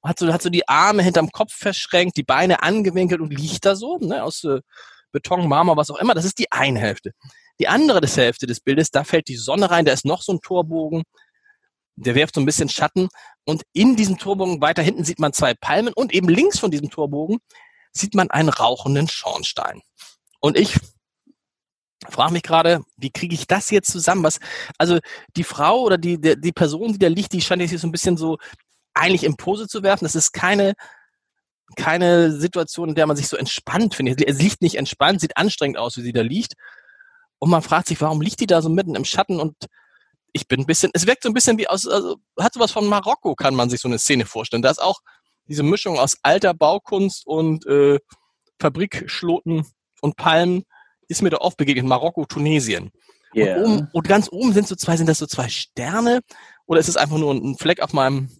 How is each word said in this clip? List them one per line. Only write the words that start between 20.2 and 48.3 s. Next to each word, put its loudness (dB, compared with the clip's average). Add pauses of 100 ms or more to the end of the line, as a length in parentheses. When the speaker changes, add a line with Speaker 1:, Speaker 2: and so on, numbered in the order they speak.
Speaker 1:
Und 2
ich 2 (1300)
frage 0
mich -2
gerade, 2 (160)
wie -6
kriege -6
ich -8
das 0
jetzt 2
zusammen? 0
Was, 0 (380)
also 2 (360)
die -2
Frau 2
oder 2
die, -2
die, 4
die -2
Person, 0
die -4
da 6
liegt, 0
die -2
scheint 0
jetzt -4
so -4
ein -2
bisschen 0
so -4 (560)
eigentlich 0
in 0
Pose -6
zu -8
werfen. 0
Das -4
ist 0
keine, 0 (1000)
keine 4
Situation, -4
in -4
der 4
man 0
sich -4
so -6
entspannt, -2
finde 0
ich. 2
Es -2
liegt 2
nicht 2
entspannt, 0
sieht -4
anstrengend -2
aus, -8
wie -10
sie -8
da 2
liegt. -2 (840)
Und 0
man 4
fragt 0
sich, -4
warum -2
liegt -6
die -2
da 4
so -2
mitten 0
im -4
Schatten? -2
Und -6 (760)
ich -8
bin 0
ein -2
bisschen, 2
es 0
wirkt 0
so -2
ein -2
bisschen 4
wie -2
aus, -2
also -2 (220)
hat 2
sowas 0
von -2
Marokko, -2
kann 0
man 0
sich -4
so -6
eine -2
Szene 0
vorstellen. -6
Da 4
ist -2
auch -2 (460)
diese -4
Mischung 0
aus 0
alter 4
Baukunst 0
und, -2
äh, 4 (600)